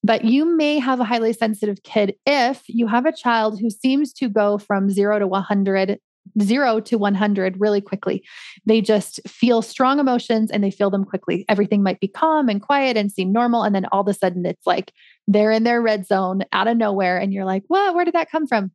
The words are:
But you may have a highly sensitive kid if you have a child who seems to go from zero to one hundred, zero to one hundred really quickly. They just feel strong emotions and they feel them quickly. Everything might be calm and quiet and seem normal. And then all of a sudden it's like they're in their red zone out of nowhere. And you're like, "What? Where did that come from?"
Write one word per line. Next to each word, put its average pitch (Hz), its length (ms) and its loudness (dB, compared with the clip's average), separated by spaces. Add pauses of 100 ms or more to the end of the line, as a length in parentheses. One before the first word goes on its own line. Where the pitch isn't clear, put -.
But 226 200 0
you 294 320 2
may 302 220 0
have 254 220 -2
a 247 40 0
highly 226 300 -2
sensitive 214 500 -4
kid 202 320 -2 (100)
if 269 420 0
you 233 180 -2
have 240 220 0
a 320 40 0
child 220 480 -2
who 220 120 -2
seems 262 420 -2
to 254 160 -4
go 208 300 0
from 196 320 -2
zero 202 260 2
to 202 100 0
one 190 140 -2
hundred, 196 580 0 (400)
zero 226 420 2
to 220 180 -2
one 202 160 0
hundred 190 440 0
really 208 220 2
quickly. 196 420 -6 (420)
They 220 140 4
just 208 480 0
feel 233 360 2
strong 269 360 0
emotions 240 520 0
and 208 120 0
they 196 60 2
feel 196 220 0
them 196 120 -2
quickly. 180 460 -4
Everything 202 320 2
might 190 180 0
be 196 80 -2
calm 311 400 0
and 202 140 -2
quiet 269 340 0
and 202 160 0
seem 190 220 -2
normal. 233 300 2
And 208 100 0
then 190 180 -2
all 196 100 0
of 196 60 0
a 202 60 0
sudden 180 320 -2
it's - 220 -6
like 185 260 -2 (340)
they're 208 240 4
in 220 120 2
their 240 180 2
red 214 240 -2
zone 190 380 -2 (100)
out 196 140 0
of 233 100 0
nowhere. 196 400 0
And 196 160 -2
you're 196 100 -4
like, 190 240 -2
"What? 381 280 2
Where 349 100 2
did 339 80 -2
that 330 160 0
come 311 160 -2
from?" 202 300 -2